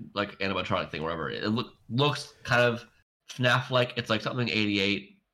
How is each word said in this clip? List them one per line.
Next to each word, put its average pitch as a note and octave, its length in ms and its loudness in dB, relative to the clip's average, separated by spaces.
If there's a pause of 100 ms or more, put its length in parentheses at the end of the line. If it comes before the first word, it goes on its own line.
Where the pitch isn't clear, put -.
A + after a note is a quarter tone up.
(140)
like G2 260 -4
animatronic F#2 520 -2
thing, D2+ 100 -6
whatever. D#2+ 300 -4
It G#1+ 160 -6
look, A2 260 -2 (160)
looks C#3 440 0 (100)
kind A#2+ 180 4
of A#2+ 240 2 (440)
fnaf B2+ 420 0
like. B2 260 2
It's A#2 140 -2
like G#2+ 100 0
something B2 280 -2
eighty-eight. G2+ 680 0 (180)